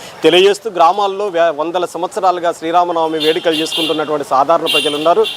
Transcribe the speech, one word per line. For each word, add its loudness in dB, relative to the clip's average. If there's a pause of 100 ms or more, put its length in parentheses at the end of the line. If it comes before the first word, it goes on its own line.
(240)
తెలియజేస్తూ, 4
గ్రామాల్లో 0
వే-, 0
వందల -4
సంవత్సరాలుగా -2
శ్రీరామనవమి 0
వేడుకలు 0
చేసుకుంటున్నటువంటి -4
సాధారణ 2
ప్రజలు -2
ఉన్నారు, 2 (120)